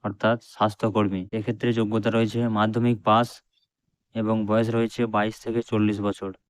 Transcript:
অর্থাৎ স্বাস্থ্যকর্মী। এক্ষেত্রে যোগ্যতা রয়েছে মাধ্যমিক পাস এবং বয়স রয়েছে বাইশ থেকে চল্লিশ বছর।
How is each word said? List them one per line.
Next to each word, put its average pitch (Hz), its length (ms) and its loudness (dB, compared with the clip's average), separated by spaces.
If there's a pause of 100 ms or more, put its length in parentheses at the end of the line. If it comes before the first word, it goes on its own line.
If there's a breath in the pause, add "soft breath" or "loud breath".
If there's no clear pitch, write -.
অর্থাৎ 107 400 -2
স্বাস্থ্যকর্মী। 104 880 -2
এক্ষেত্রে 113 420 -2
যোগ্যতা 110 360 0
রয়েছে 113 380 0
মাধ্যমিক 110 560 0
পাস 113 380 2 (760)
এবং 110 300 0
বয়স 110 240 2
রয়েছে 113 360 0
বাইশ 107 380 -2
থেকে 113 180 -2
চল্লিশ 104 400 0
বছর। 98 320 -4 (160)